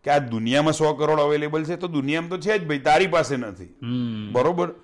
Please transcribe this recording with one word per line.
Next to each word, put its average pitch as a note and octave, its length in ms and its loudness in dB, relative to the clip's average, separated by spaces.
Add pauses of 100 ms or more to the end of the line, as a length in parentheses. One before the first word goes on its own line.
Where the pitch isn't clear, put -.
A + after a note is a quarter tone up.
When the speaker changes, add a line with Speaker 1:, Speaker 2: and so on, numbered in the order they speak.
Speaker 1:
કે D3 60 -2
આ C#3+ 80 6
દુનિયામાં B2+ 540 0
સો D3+ 200 2
કરોડ D3+ 280 2
અવેલેબલ D3+ 440 0
છે? E3+ 120 -6
તો F3+ 120 -8
દુનિયામાં D#3 420 -2
તો F#3 80 -6
છે G#3 200 0
જ F3 80 -6
ભાઈ, D3+ 120 -2
તારી D#3 280 4
પાસે D#3 300 0
નથી. G2+ 280 -10
Speaker 2:
હમ. A2+ 680 -6
Speaker 1:
બરોબર? E3+ 360 2 (160)